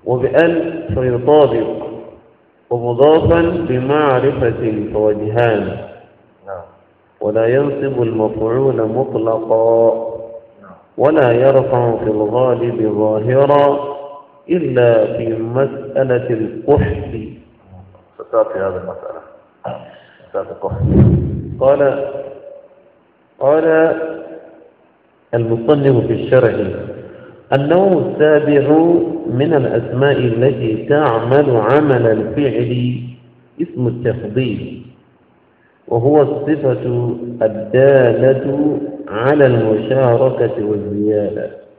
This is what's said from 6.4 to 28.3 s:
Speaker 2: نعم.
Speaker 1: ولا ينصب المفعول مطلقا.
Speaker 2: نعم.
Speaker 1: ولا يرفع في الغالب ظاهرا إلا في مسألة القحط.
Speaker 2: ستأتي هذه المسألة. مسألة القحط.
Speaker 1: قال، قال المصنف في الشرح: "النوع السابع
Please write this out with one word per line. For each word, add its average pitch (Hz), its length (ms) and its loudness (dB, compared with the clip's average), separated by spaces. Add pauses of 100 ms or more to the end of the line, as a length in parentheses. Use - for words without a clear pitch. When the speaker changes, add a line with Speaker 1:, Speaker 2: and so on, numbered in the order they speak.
Speaker 2:
نعم. 95 160 -12 (580)
Speaker 1:
ولا 110 260 0
ينصب 135 560 -2
المفعول 113 840 0
مطلقا. 113 1040 0 (680)
Speaker 2:
نعم. - 100 -20 (260)
Speaker 1:
ولا 135 340 4
يرفع 127 640 2
في 107 140 -2
الغالب 110 880 0
ظاهرا 139 1000 2 (520)
إلا 123 680 2
في 113 260 -4
مسألة 123 880 -2
القحط. - 1080 -4 (760)
Speaker 2:
ستأتي - 440 -2
هذه 95 180 -4
المسألة. - 440 -12 (1080)
مسألة 95 220 -8
القحط. 95 300 -8 (800)
Speaker 1:
قال، 139 520 2 (1300)
قال 160 560 2 (1400)
المصنف 120 720 2
في 117 60 -2
الشرح: 123 420 2 (1000)
"النوع 170 400 2
السابع 147 760 2 (580)